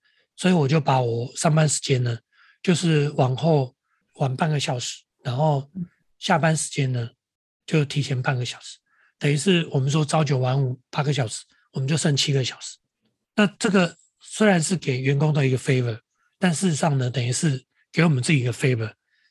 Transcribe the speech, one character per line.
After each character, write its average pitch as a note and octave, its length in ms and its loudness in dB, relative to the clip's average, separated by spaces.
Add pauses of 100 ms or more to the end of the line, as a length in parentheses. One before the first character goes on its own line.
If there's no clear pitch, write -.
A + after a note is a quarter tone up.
(360)
所 - 120 0
以 F#3 60 6
我 D3 140 2
就 D#3 120 2
把 C#3 200 2
我 A#2 340 -2
上 D#3+ 180 0
班 D#3 160 4
时 - 120 -2
间 B2+ 200 0
呢， A#2+ 160 -2 (460)
就 F3+ 140 2
是 D#3 400 2
往 C3 180 2
后 C#3 400 0 (400)
晚 C3 220 -2
半 E3 120 -2
个 D3 120 0
小 C3 180 -4
时， - 240 -10 (220)
然 B2 120 -4
后 C#3+ 320 0 (500)
下 F3 200 0
班 D#3+ 180 2
时 - 140 -6
间 C3 220 -2
呢， A#2+ 180 -4 (560)
就 D#3 180 0
提 C#3+ 160 -4
前 B2+ 200 -4
半 C3+ 160 -2
个 B2 80 -4
小 - 160 -10
时， - 180 -20 (400)
等 C#3+ 140 0
于 D3+ 40 0
是 E3+ 360 2
我 C#3+ 80 0
们 C#3 100 0
说 D3+ 140 2
朝 D#3 180 2
九 C#3 140 0
晚 B2+ 260 0
五， B2+ 160 -2 (120)
八 - 120 -4
个 C#3+ 100 0
小 B2+ 140 -2
时， - 180 -10 (280)
我 - 60 -8
们 C3 100 -2
就 D#3 80 0
剩 C#3+ 200 0
七 C#3+ 160 0
个 C3+ 120 0
小 - 160 -8
时。 - 160 -18 (600)
那 G#3 100 4 (120)
这 A3+ 120 0
个 F3+ 240 2 (240)
虽 - 280 0
然 F#3 140 6
是 D#3+ 160 0
给 C3 240 -4
员 C#3 180 0
工 D#3 140 2
的 C#3+ 140 2
一 C3 40 2
个 B2+ 80 0
favor， B2 400 -2 (400)
但 F3+ 160 2
事 F#3 160 0
实 D#3 40 0
上 D3 220 0
呢， B2 140 -2
等 B2 140 -4
于 A#2+ 60 -2
是 C3+ 340 -2 (280)
给 D#3+ 100 2
我 E3+ 60 4
们 C3 140 0
自 F3 100 0
己 C#3 80 2
一 - 20 -2
个 A#2+ 100 -2
favor。 A2+ 380 -2 (400)